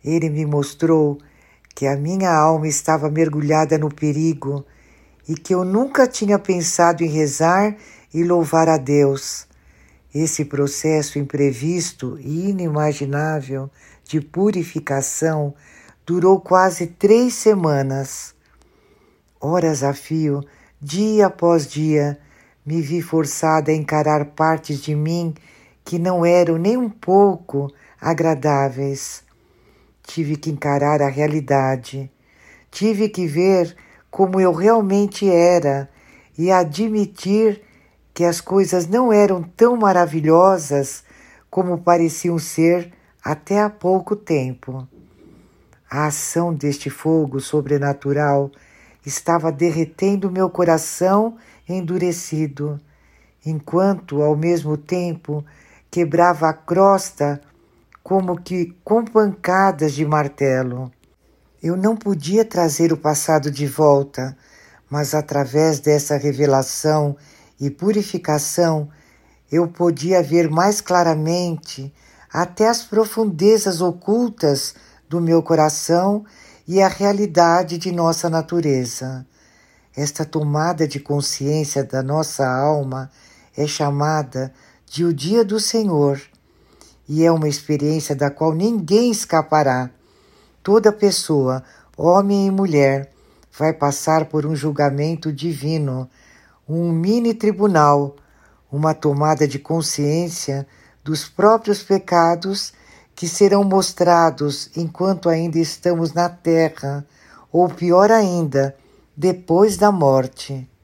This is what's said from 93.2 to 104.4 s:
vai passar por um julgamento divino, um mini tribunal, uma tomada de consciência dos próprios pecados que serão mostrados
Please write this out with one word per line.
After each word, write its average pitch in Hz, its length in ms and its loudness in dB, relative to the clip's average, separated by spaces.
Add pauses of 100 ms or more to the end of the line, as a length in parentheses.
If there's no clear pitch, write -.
vai 156 140 0
passar 156 540 -2
por 151 200 -4
um 156 100 -4
julgamento 147 760 -2
divino, 139 800 -6 (580)
um 170 240 -2
mini 214 420 0
tribunal, 165 840 2 (560)
uma 151 220 0
tomada 151 540 0
de 135 120 -6
consciência 156 1080 -4 (360)
dos 151 220 -6
próprios 208 580 2
pecados 185 920 0 (420)
que 175 120 -8
serão 202 360 2
mostrados 175 1120 2